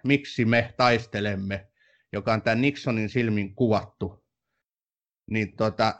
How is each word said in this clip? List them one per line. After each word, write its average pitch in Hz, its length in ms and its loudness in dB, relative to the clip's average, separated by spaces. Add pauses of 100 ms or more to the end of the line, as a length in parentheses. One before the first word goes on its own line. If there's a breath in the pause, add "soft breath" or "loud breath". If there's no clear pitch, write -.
Miksi 127 400 0
me 117 320 2
taistelemme, 104 920 0 (440)
joka 104 200 -2
on 110 100 0
tän 113 180 2
Nixonin 123 480 0
silmin 104 460 -2
kuvattu. 104 720 -2 (1040)
Niin 107 260 -4
tota, 110 440 0